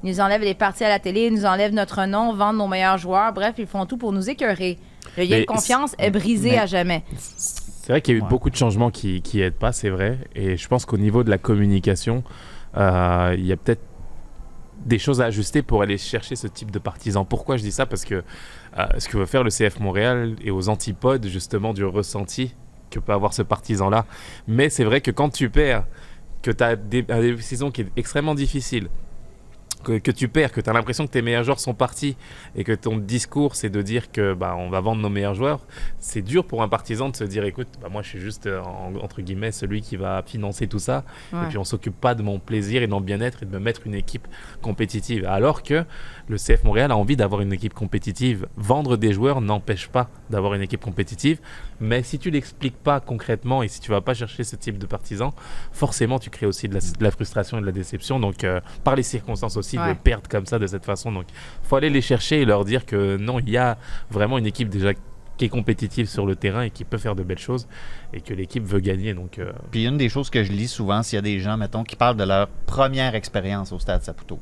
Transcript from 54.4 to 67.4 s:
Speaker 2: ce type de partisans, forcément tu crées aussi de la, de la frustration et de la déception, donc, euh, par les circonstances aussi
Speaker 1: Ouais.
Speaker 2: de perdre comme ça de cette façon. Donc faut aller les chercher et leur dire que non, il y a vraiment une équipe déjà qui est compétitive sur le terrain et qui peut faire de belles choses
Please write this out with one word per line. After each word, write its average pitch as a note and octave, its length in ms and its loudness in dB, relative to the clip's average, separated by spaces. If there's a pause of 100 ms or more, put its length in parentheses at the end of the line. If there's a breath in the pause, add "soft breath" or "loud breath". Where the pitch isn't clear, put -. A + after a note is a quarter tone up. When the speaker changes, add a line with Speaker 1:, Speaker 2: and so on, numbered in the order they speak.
Speaker 2:
ce - 100 -10
type G#2 220 -6
de G2 80 -6
partisans, G#2+ 460 -2 (420 loud breath)
forcément B2+ 460 0
tu - 100 -10
crées - 160 -6
aussi G2+ 240 -2
de G2 60 -4
la, F#2+ 40 0
de F#2 240 2
la G#2 80 6
frustration A2 460 -2
et G#2+ 40 -2
de G2+ 40 -2
la F#2+ 80 -2
déception, G2+ 480 -2
donc, G2+ 240 0
euh, F2+ 160 0 (240 loud breath)
par C3+ 100 4
les C3 80 2
circonstances A2 540 -4
aussi - 160 -6
Speaker 1:
Ouais. E3+ 220 0
Speaker 2:
de - 40 -14
perdre A2 300 2
comme G2+ 160 0
ça A#2 140 0
de G2+ 80 0
cette F#2 180 -6
façon. G#2+ 260 -4
Donc F#2 140 -6 (380 loud breath)
faut - 120 4
aller C#3+ 140 4
les C#3 120 4
chercher C3+ 400 2
et C3+ 40 6
leur G#2 180 6
dire A#2 220 0
que G2 320 2
non, A#2 220 -2
il A2+ 100 -2
y A2 80 2
a B2 220 2 (320 loud breath)
vraiment G#2+ 260 2
une A2+ 80 0
équipe G#2+ 240 -2
déjà G2 240 2 (420)
qui B2 100 2
est G#2+ 40 2
compétitive A2 580 0
sur G2+ 200 0
le F#2+ 80 2
terrain G#2 260 0
et A#2 80 -2
qui - 140 -12
peut A2+ 160 -4
faire G#2 160 -2
de F#2 80 -4
belles F2+ 160 -4
choses B2 280 -4 (460 loud breath)